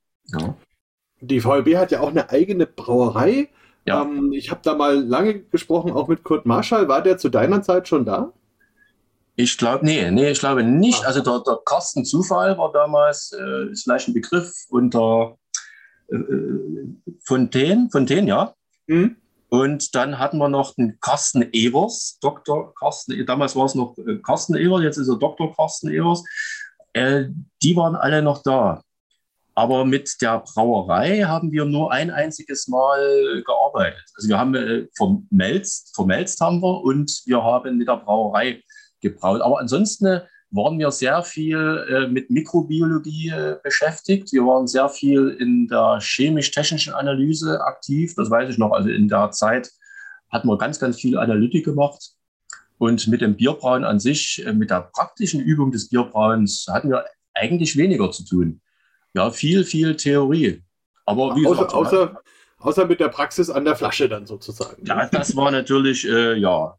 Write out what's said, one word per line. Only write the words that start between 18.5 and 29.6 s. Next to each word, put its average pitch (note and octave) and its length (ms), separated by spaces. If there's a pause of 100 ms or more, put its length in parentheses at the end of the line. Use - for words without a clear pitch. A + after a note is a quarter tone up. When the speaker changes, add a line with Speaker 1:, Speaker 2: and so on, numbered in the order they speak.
Speaker 2:
Mhm. F3 300 (320)
Speaker 1:
Und C3+ 480
dann C3 240
hatten C#3+ 180
wir C#3+ 100
noch C#3 280
den A#2 240
Carsten C3 420 (100)
Evers, B2 680
Doktor D3 580
Carsten, C3 480
damals C3 300
war's C3 180
noch, B2 240
äh, G#2+ 240
Carsten D#3 320
Evers, F3 280
jetzt D3+ 140
ist C3 120
er A#2+ 80
Doktor D#3 400
Carsten D#3 320
Evers. E3+ 340 (680)
Äh, C3+ 320 (360)
die E3 140
waren E3 220
alle D3+ 260
noch C#3+ 220
da. A#2 380 (720)
Aber C3 280